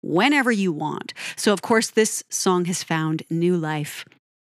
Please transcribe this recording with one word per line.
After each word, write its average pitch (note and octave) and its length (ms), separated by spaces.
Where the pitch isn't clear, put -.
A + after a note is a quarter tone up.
whenever B3+ 500
you G3 180
want. D3 440
So, - 200
of F#3+ 80
course, A3+ 260
this - 400
song F3+ 380
has F3 160
found D#3+ 480
new E3+ 260
life D#3 480